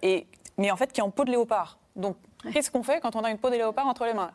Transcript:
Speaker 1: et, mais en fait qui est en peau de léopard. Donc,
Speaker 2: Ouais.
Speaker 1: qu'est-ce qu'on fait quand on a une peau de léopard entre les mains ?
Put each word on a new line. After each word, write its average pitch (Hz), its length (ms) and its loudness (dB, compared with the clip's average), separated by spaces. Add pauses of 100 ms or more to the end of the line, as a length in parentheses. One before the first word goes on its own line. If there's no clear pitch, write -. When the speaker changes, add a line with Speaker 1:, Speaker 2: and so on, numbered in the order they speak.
Speaker 1:
et, 190 240 2 (320)
mais 202 120 2
en 185 60 2
fait 269 160 0
qui - 80 0
est 208 40 2
en 196 60 -2
peau 277 140 0
de 254 60 0
léopard. 226 480 0 (180)
Donc, 190 200 -2 (280)
Speaker 2:
Ouais. - 80 -8
Speaker 1:
qu'est-ce 294 180 0
qu'on 247 120 -2
fait 311 180 0
quand 226 160 -4
on 220 80 -2
a 226 60 0
une 214 80 -4
peau 254 100 0
de 247 60 2
léopard 226 320 0
entre 247 180 0
les 233 80 0
mains ? 185 220 -2